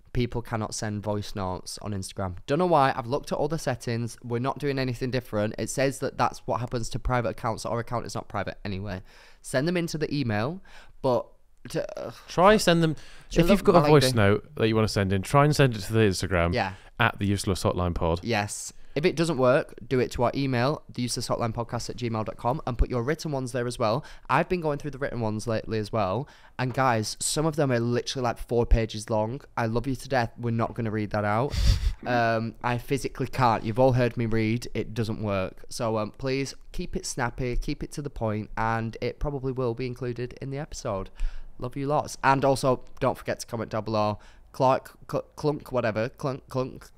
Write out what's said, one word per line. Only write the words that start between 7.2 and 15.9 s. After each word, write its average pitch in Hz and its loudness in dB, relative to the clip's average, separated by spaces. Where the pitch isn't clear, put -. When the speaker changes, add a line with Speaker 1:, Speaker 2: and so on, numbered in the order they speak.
Speaker 1:
accounts. 110 -4
Our 117 -2
account 117 -4
is - -10
not - -6
private 98 -6
anyway. 98 -6
Send 139 0
them 180 0
into 170 -2
the 151 -2
email, 127 -2
but 123 2
to, - -4
uh, 73 -8
Speaker 2:
Try 196 6
send 170 6
them, 156 2
Speaker 1:
to - 4
Speaker 2:
if 165 6
you've 202 8
Speaker 1:
the 196 8
Speaker 2:
got 170 10
a 147 4
voice 131 8
Speaker 1:
Malay 107 6
Speaker 2:
note - 0
that 113 4
you 110 4
wanna 110 4
send 98 2
in, 95 2
try 143 4
and 151 4
send 127 6
it 101 -6
to 104 -4